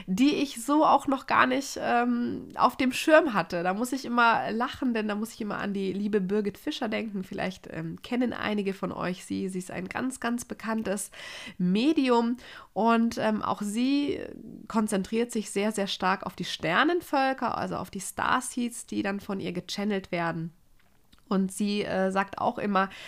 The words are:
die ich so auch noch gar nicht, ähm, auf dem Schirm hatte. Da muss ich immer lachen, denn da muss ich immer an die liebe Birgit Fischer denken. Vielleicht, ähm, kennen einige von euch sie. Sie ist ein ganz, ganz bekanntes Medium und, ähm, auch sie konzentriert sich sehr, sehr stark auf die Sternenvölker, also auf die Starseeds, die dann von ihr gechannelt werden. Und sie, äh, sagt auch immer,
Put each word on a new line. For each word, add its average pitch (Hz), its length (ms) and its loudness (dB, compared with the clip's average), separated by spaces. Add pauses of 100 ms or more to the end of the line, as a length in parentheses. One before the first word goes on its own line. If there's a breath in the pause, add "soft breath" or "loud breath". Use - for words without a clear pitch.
die 240 260 6
ich 269 300 -2
so 302 200 4
auch - 220 6
noch 269 220 -2
gar 247 180 6
nicht, 262 340 -2
ähm, 240 760 0
auf - 200 4
dem 254 160 2
Schirm 311 400 6
hatte. 170 300 -2
Da 185 120 0
muss 226 180 -4
ich 269 120 -4
immer 233 460 4
lachen, 247 420 -2
denn 220 140 0
da 208 80 -2
muss 208 200 -6
ich - 60 -10
immer 208 180 -4
an 202 140 -4
die 196 200 -2
liebe 208 280 0
Birgit 202 380 -2
Fischer 285 300 -4
denken. 208 340 -4
Vielleicht, 185 480 -6
ähm, 165 320 -8
kennen 247 300 0
einige 202 420 -2
von 185 160 -4
euch 180 340 -6
sie. 190 240 -4
Sie 185 120 -6
ist - 100 -10
ein 185 180 -6
ganz, 254 300 -4
ganz 240 260 -2
bekanntes 214 680 -4 (460 loud breath)
Medium 240 800 4 (340 loud breath)
und, 233 460 4
ähm, 214 220 2
auch - 220 -2
sie 262 520 0 (520)
konzentriert 220 640 0
sich 214 200 -4
sehr, 208 220 0
sehr 202 140 0
stark 190 380 0
auf 185 100 -8
die 175 120 -6
Sternenvölker, 269 1120 2
also 180 180 -4
auf 175 140 -6
die 196 100 -8
Starseeds, - 840 -2
die 208 160 -4
dann 202 180 -2
von 196 200 -6
ihr 180 120 -4
gechannelt 196 580 -2
werden. 170 440 -2 (760)
Und 190 240 2
sie, 208 320 0
äh, 190 260 0
sagt 196 280 -2
auch - 180 0
immer, 190 320 2 (200 loud breath)